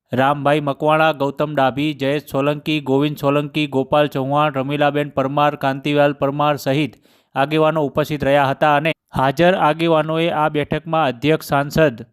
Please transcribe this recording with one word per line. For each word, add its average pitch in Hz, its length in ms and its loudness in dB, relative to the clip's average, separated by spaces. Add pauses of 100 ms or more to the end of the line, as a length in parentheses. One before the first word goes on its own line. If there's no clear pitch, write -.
(120)
રામભાઈ 143 500 0
મકવાણા, 151 520 0
ગૌતમ 143 420 -4
ડાભી, 139 380 0
જયેશ 135 340 -4
સોલંકી, 147 540 -2
ગોવિંદ 139 360 0
સોલંકી, 147 500 -2
ગોપાલ 139 400 0
ચૌહાણ, 143 460 -2
રમીલાબેન 143 580 -2
પરમાર, 147 460 0
કાંતિલાલ 143 560 0
પરમાર 147 440 0
સહિત 139 420 -2 (360)
આગેવાનો 156 500 2
ઉપસ્થિત 143 380 -4
રહ્યા 139 280 2
હતા 151 240 2
અને 151 180 0 (220)
હાજર 156 440 2
આગેવાનોએ 160 720 0
આ 151 160 0
બેઠકમાં 151 600 -2
અધ્યક્ષ 139 440 0
સાંસદ 139 600 0